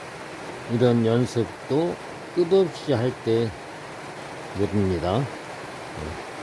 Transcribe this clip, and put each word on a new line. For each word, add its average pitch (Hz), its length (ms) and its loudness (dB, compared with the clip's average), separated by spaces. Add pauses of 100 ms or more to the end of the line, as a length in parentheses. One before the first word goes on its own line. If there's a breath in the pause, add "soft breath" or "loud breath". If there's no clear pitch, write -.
(720)
이런 120 340 6
연습도 123 920 2 (400)
끝없이 175 580 4
할 123 180 4 (120)
때 113 260 4 (1080)
느립니다. 95 600 2
네, 139 60 0 (1160)